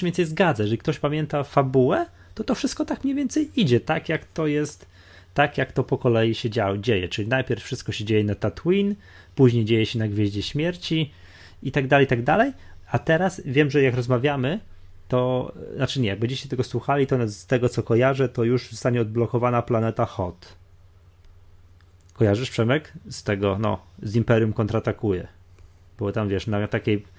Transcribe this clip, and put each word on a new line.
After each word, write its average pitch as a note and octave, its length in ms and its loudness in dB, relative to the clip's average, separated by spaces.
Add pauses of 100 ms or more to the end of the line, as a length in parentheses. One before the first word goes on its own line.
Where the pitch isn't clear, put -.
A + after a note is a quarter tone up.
mniej F3 60 0
więcej F3 140 0
zgadza. D#3 380 2
Jeżeli G#2+ 140 0
ktoś - 220 -4
pamięta D3 440 -2
fabułę, C3+ 640 2 (300)
to A3 80 -8
to - 120 -2
wszystko - 300 -4
tak - 180 -6
mniej C4+ 120 -2
więcej D4 400 -2
idzie, B2+ 240 4
tak D#3+ 300 -4
jak B2+ 160 -4
to D#3+ 220 -4
jest, D3 380 -2 (480)
tak D3 240 2
jak C3+ 140 -2
to C3 120 0
po - 140 -2
kolei A2+ 380 2
się - 140 -4
dzia-, G2+ 320 0
dzieje. G2 280 0
Czyli G#2 180 -4
najpierw B2+ 360 -2
wszystko - 280 -8
się G#2+ 140 -8
dzieje G#2+ 180 2
na G#2 120 0
Tatooine, G3+ 600 0 (400)
później A#2+ 300 6
dzieje A2 200 2
się A#2 140 -4
na A2 80 0
Gwieździe G2+ 360 0
Śmierci D#3+ 680 -4 (520)
i C3 80 -6
tak C#3 160 0
dalej, C#3 180 6
i - 40 0
tak A#2+ 140 0
dalej. G#3+ 300 2 (380)
A - 80 0
teraz F3 460 0
wiem, C#3 260 2
że C#3+ 100 4
jak B2 140 4
rozmawiamy, C3 640 0 (480)
to, B2+ 440 0 (240)
znaczy C3+ 240 -2
nie, A#2 100 2
jak G2+ 100 -4
będziecie B2+ 300 -4
tego B2 140 -2
słuchali, C3+ 440 0
to B2+ 200 0
z - 180 -10
tego, B2 240 2
co - 140 -2
kojarzę, B2+ 460 2
to B2 140 -2
już A#2+ 280 0
zostanie A#2+ 300 0
odblokowana A#2 600 0
planeta A2+ 440 0
Hoth. - 520 -8 (1600)
Kojarzysz, A2 380 2
Przemek? B2 420 0 (160)
Z - 140 -12
tego, G2+ 360 0
no, G#2 200 -2 (240)
z G#2+ 120 -6
Imperium A2+ 380 2
kontratakuje. G#2+ 720 -2 (720)
Było G2+ 140 -4
tam, G#2+ 180 -4
wiesz, F#2+ 180 -2
na G#2 200 -2
takiej G#2 380 -2 (120)